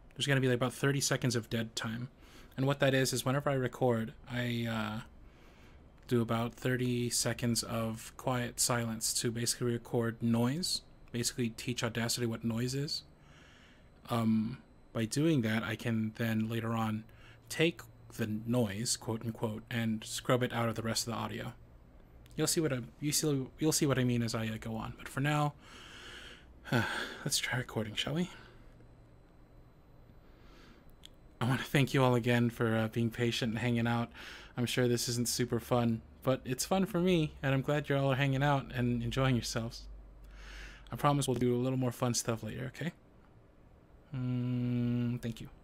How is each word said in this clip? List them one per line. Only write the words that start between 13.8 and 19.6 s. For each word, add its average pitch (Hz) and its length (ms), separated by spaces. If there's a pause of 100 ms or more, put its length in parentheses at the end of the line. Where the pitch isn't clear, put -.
Um, 113 500 (340)
by 113 120
doing 143 380
that, 110 200
I 110 140
can 110 400
then 110 320
later 113 240
on 110 320 (440)
take - 340 (340)
the 117 100
noise, 110 720
quote 113 280
unquote, 110 460